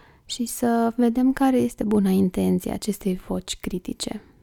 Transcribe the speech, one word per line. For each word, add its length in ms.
și 220
să 500
vedem 360
care 240
este 280
buna 260
intenție 640
acestei 420
voci 460
critice. 640